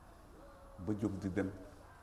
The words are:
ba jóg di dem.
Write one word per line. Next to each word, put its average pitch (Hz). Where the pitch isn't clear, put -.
ba 107
jóg 104
di 98
dem. 95